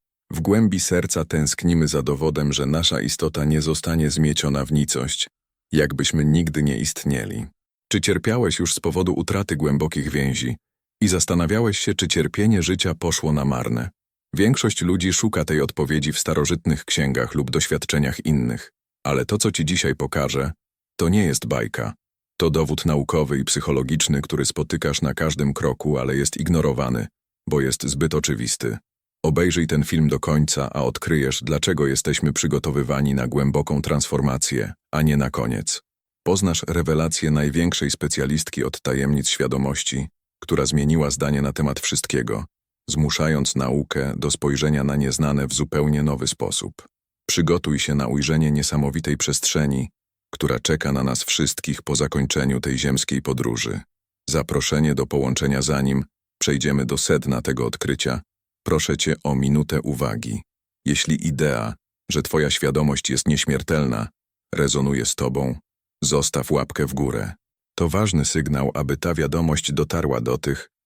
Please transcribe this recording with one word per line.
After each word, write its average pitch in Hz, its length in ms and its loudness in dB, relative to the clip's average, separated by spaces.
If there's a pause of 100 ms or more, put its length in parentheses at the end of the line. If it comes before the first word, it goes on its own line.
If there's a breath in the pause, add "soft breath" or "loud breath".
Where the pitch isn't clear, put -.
(320)
w - 80 -6
głębi 98 400 4
serca 85 460 0
tęsknimy 80 640 2
za 73 160 0
dowodem, 73 500 0
że 69 120 -2
nasza 76 360 0
istota 76 440 -2
nie 76 160 2
zostanie 78 480 0
zmieciona 71 560 0
w 73 60 -4
nicość, 73 560 0 (440)
jakbyśmy 73 540 2
nigdy 76 380 2
nie 71 140 0
istnieli. 57 680 -4 (460)
Czy 101 100 2
cierpiałeś 104 580 0
już 90 140 0
z - 60 -4
powodu 87 340 0
utraty 95 420 -2
głębokich 73 540 0
więzi 67 480 -2 (440)
i 107 60 4
zastanawiałeś 92 720 2
się, 104 140 0
czy 90 140 -2
cierpienie 98 560 2
życia 87 320 0
poszło 80 380 -2
na 69 120 0
marne? 60 440 -2 (460)
Większość 110 460 2
ludzi 90 320 2
szuka 87 320 0
tej 78 160 2
odpowiedzi 73 520 0
w - 60 -4
starożytnych 76 680 0
księgach 65 500 0
lub 67 160 0
doświadczeniach 73 760 0
innych. 62 460 0 (340)
Ale 67 200 0
to, 104 120 -2
co 104 140 2
ci 82 140 0
dzisiaj 80 300 0
pokażę, 69 560 -2 (480)
to 85 100 2
nie 101 160 4
jest 69 200 0
bajka. 57 480 -4 (460)
To 82 100 4
dowód 76 360 0
naukowy 73 520 2
i 67 60 0
psychologiczny, 71 760 0
który 71 240 -2
spotykasz 80 560 -2
na 71 120 -2
każdym 76 400 0
kroku, 71 440 0
ale 65 180 -2
jest 69 220 0
ignorowany, 69 720 0 (420)
bo 71 120 2
jest 65 260 -2
zbyt 76 260 0
oczywisty. 62 640 -2 (480)
Obejrzyj 82 420 2
ten 73 160 2
film 78 240 2
do 71 120 0
końca, 76 540 0
a 69 80 -2
odkryjesz, 65 600 0
dlaczego 73 440 0
jesteśmy 71 460 0
przygotowywani 71 800 0
na 64 140 0
głęboką 71 540 0
transformację, 69 920 0 (200)
a 78 80 2
nie 76 160 4
na 67 120 2
koniec. 57 520 -4 (420)
Poznasz 92 440 2
rewelację 80 640 2
największej 73 600 2
specjalistki 71 720 -2
od - 180 -6
tajemnic 67 480 0
świadomości, 67 800 -2 (360)
która 71 220 0
zmieniła 73 460 2
zdanie 71 300 0
na 69 120 -2
temat 71 260 -2
wszystkiego, - 640 -2 (440)
zmuszając 76 640 0
naukę 69 640 0
do 73 140 0
spojrzenia 71 520 2
na 69 120 0
nieznane 71 520 0
w 67 60 -6
zupełnie 73 500 0
nowy 71 240 0
sposób. - 460 -4 (560)
Przygotuj 82 500 2
się 76 160 0
na 69 120 0
ujrzenie 73 440 2
niesamowitej 73 680 0
przestrzeni, 71 720 0 (440)
która 65 260 -2
czeka 78 320 0
na 67 120 0
nas 64 200 0
wszystkich - 580 -2
po 73 140 -2
zakończeniu 67 640 0
tej 65 180 -2
ziemskiej 67 440 0
podróży. 58 580 -2 (500)
Zaproszenie 73 640 2
do 67 120 0
połączenia. 67 540 0
Zanim 67 420 2 (380)
przejdziemy 69 440 2
do 67 120 -2
sedna 67 440 0
tego 62 240 -2
odkrycia, 64 560 -2 (440)
proszę 78 320 2
cię 76 260 0
o 71 120 0
minutę 69 460 2
uwagi. 58 600 -4 (440)
Jeśli 71 420 0
idea, 65 480 -2 (360)
że 76 100 0
twoja 76 280 0
świadomość 71 600 0
jest - 180 -2
nieśmiertelna, 69 800 0 (480)
rezonuje 69 500 0
z - 100 -2
tobą, 65 400 -2 (480)
zostaw 71 480 0
łapkę 73 340 0
w 65 80 -4
górę. 62 400 -2 (420)
To 85 140 0
ważny 87 360 2
sygnał, 69 480 0
aby 69 240 -2
ta 87 160 -2
wiadomość 78 580 0
dotarła 73 500 0
do 62 160 0
tych, - 320 -4 (160)